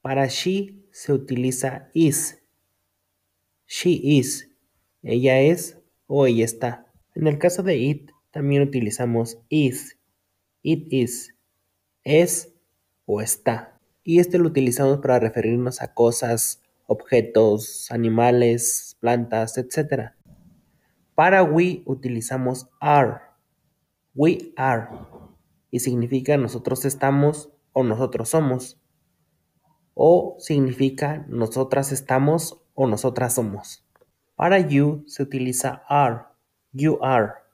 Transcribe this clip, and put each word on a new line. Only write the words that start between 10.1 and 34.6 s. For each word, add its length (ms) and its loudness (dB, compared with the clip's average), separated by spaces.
it 280 -2
is, 440 -4
es 520 0
o 160 -4
está. 580 -4
Y 160 2
este 200 2
lo 100 4
utilizamos 520 2
para 180 2
referirnos 640 -2
a 100 -10
cosas, 680 0
objetos, 1040 0
animales, 1120 2
plantas, 580 -2
etcétera. 580 -6
Para 280 6
we 420 2
utilizamos 840 -6
are, 400 2
we 420 0
are, 320 -2
y 100 -4
significa 580 -2
nosotros 480 -4
estamos 640 0
o 100 0
nosotros 480 -2
somos, 500 -2
o 460 4
significa 880 -2
nosotras 640 -2
estamos 720 0
o 140 0
nosotras 480 -2
somos. 500 -6
Para 240 4